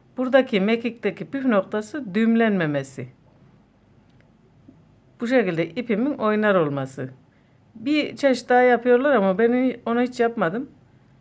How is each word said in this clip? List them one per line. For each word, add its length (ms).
Buradaki 440
mekikteki 720
püf 140
noktası 720
düğümlenmemesi. 920
Bu 60
şekilde 420
ipimin 480
oynar 380
olması. 540
Bir 400
çeşit 340
daha 120
yapıyorlar 540
ama 220
ben 480
onu 160
hiç 180
yapmadım. 520